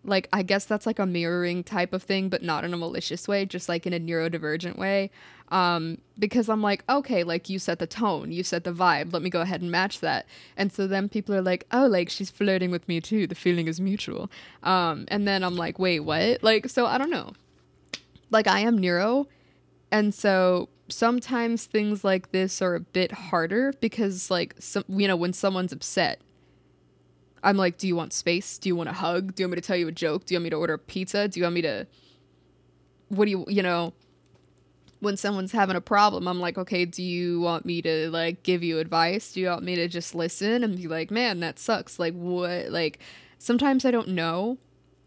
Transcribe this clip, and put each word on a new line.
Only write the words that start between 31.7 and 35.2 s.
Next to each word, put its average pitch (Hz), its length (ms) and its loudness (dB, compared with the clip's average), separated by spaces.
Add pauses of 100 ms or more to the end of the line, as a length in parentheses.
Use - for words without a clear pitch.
what 208 180 2
do 208 60 2
you," 185 160 -2
you 196 160 2
know, 175 300 0 (1040)
when 202 160 0
someone's 196 360 -2